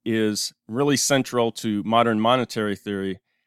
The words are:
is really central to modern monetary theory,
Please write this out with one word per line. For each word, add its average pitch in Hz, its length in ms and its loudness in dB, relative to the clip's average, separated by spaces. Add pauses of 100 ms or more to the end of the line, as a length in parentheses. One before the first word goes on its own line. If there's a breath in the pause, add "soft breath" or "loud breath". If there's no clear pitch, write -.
is 110 480 -2 (160)
really 135 280 0
central 127 540 0
to 104 320 -4
modern 113 380 2
monetary 113 560 0
theory, 98 420 -6 (280)